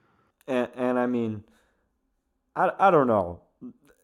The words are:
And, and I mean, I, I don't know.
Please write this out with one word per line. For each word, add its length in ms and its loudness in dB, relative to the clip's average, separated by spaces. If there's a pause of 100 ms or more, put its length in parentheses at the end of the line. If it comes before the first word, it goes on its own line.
(480)
And, 280 -4
and 240 -2
I 80 -2
mean, 360 -4 (1120)
I, 220 0
I 140 4
don't 160 6
know. 340 0 (640)